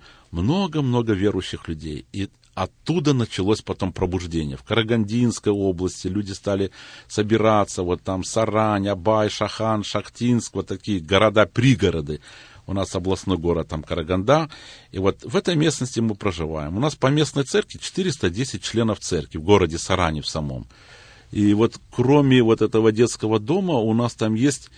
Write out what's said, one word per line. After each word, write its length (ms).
много-много 840
верующих 540
людей. 460
И 160
оттуда 600
началось 460
потом 320
пробуждение. 640
В 60
Карагандинской 880
области 540
люди 240
стали 400
собираться, 760
вот 200
там 200
Сарань, 640
Абай, 420
Шахан, 540
Шахтинск, 720
вот 140
такие 320
города-пригороды. 1200
У 100
нас 200
областной 440
город, 300
там 140
Караганда. 640
И 80
вот 240
в 120
этой 200
местности 420
мы 160
проживаем. 640
У 40
нас 140
по 140
местной 340
церкви 360
четыреста 520
десять 320
членов 380
церкви 380
в 40
городе 360
Саране 440
в 60
самом. 400
И 220
вот 260
кроме 500
вот 220
этого 300
детского 480
дома 340
у 200
нас 200
там 200
есть 440